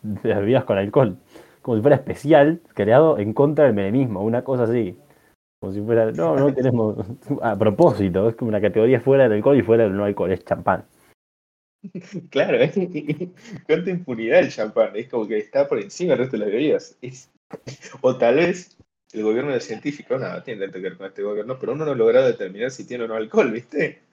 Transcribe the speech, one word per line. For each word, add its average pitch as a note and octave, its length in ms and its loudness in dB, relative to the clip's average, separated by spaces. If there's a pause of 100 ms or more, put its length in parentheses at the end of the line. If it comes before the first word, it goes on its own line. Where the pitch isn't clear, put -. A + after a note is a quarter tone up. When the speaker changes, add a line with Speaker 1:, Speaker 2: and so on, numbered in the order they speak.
Speaker 1:
de G#2+ 260 -6
las G#2 120 0
bebidas A2+ 240 2
con A2 120 0
alcohol. G2+ 400 0 (460)
Como B2 120 -2
si G#2+ 60 0
fuera C#3 160 6
especial, D3+ 640 2 (140)
creado B2+ 440 4
en G#2 140 -2
contra D3 320 4
del B2+ 80 4
menemismo, G2+ 500 -2
una A#2 220 -2
cosa B2+ 200 -2
así. A2 300 -2 (640)
Como F#2+ 140 -10
si G2+ 80 -8
fuera, A2+ 320 2
no, D#3+ 240 0
no C#3 180 2
queremos, A#2+ 440 0
<laughs> G#2 440 -8
a G#2 160 -2
propósito, G#2 680 2
es A2+ 80 -2
como A#2+ 140 -4
una G#2+ 100 -2
categoría A2 400 2
fuera C3+ 220 4
del G#2+ 160 4
alcohol C#3 180 4
y A#2+ 60 4
fuera A2+ 220 4
del G2 120 0
no G2+ 80 -2
alcohol, G2 280 -2
es F2+ 120 -4
champán. F2+ 400 -2 (1000)
Speaker 2:
<laughs> F#3 480 -14
Claro, G3 300 0
¿eh? C#3+ 120 4
<laughs> F3 600 -6 (340)
Cuánta F3 240 0
impunidad C3 500 0
el D3 100 -2
champán, G#2+ 460 -2
es A#2 120 -8
como A2+ 180 -4
que G#2+ 120 -4
está C3+ 280 -2
por C#3+ 120 -2
encima C3 320 -6
del B2+ 80 2
resto B2 180 -4
de G#2 80 -4
las G2+ 80 -4
bebidas. B2 480 -2
Es, - 300 -18 (720)
o B2+ 160 2
tal A#2+ 160 2
vez F3 420 -2 (380)
el G#2+ 80 -6
gobierno A#2+ 300 -2
de B2 80 -2
científicos, C#3+ 600 -8
no, F2+ 220 -10
tiene A2 180 -12
tanto F#2+ 140 -8
que F#2+ 160 -8
ver F2+ 80 -20
con F#2+ 80 -14
este G2 160 -12
gobierno, G#2 360 -6
pero G#2 140 -6
uno D3+ 140 -6
no D3 60 -2
ha - 20 -2
logrado A#2+ 320 4
determinar G#2+ 440 -4
si A2+ 140 -16
tiene A#2+ 200 -8
o A2+ 40 -8
no A2 60 -8
alcohol, A#2 360 0
¿viste? C#3 640 -8